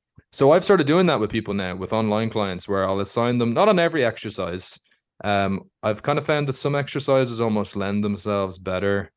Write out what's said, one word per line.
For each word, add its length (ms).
so 220
I've 120
started 220
doing 200
that 140
with 100
people 240
now, 200
with 180
online 380
clients, 380
where 200
I'll 120
assign 380
them, 140
not 160
on 120
every 240
exercise. 760
Um, 460
I've 180
kind 160
of 80
found 220
that 80
some 180
exercises 640
almost 360
lend 260
themselves 560
better 580